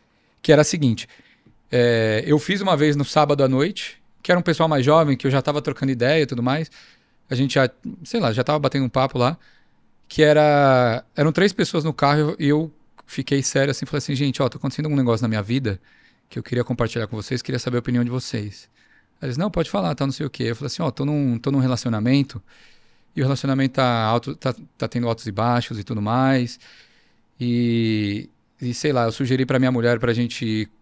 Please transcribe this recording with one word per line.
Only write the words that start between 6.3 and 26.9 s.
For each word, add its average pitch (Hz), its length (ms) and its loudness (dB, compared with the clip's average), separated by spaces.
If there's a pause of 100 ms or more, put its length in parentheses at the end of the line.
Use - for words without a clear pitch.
mais, 143 280 -2 (600)
a 127 40 -2
gente 131 200 0
já, 131 160 2 (340)
sei 233 160 -4
lá, 127 120 2
já 123 120 0
tava 151 140 0
batendo 139 260 0
um 123 40 -2
papo 131 300 0
lá, 127 200 0 (680)
que - 160 0
era, 143 800 4 (140)
eram 147 160 2
três 196 200 2
pessoas 170 320 -2
no 160 80 -2
carro 147 460 2
e 156 100 -2
eu 151 220 2 (360)
fiquei 139 360 -2
sério 139 280 0
assim, 139 160 -6
falei 151 120 -4
assim, 143 160 -4
"Gente, 135 280 -2
ó, 127 60 2
tá - 100 -8
acontecendo 151 300 -6
um 147 80 0
negócio 120 280 2
na 120 40 0
minha 110 140 -2
vida 110 380 -4 (480)
que - 100 -12
eu 113 40 -8
queria 120 220 -4
compartilhar 117 420 -4
com 110 100 -10
vocês, 120 260 -6
queria 131 160 -6
saber 120 200 -4
a - 20 0
opinião 120 240 0
de 120 60 -4
vocês." 110 580 -8 (520)
Aí 156 80 -8
eles, 123 100 -6
"Não, 190 120 -2
pode 170 200 -2
falar, 180 240 -2
tá, 139 120 -2
não 139 60 -2
sei 147 140 -6
o 127 40 -6
quê." - 140 -8
Eu 117 120 -2
falei 139 100 -10
assim, 135 160 -6
Ó, 151 80 0
tô 139 160 -6
num, 143 320 0
tô 127 120 -2
num 139 80 2
relacionamento 127 840 0 (760)
e - 40 -2
o 135 40 2
relacionamento 135 500 0
tá 120 300 2
alto, 117 320 -2
tá, 127 180 -4 (220)
tá - 120 -4
tendo 120 200 -2
altos 113 180 -4
e 110 60 -6
baixos 117 460 0
e 101 60 -10
tudo 107 180 -6
mais. 123 560 0 (840)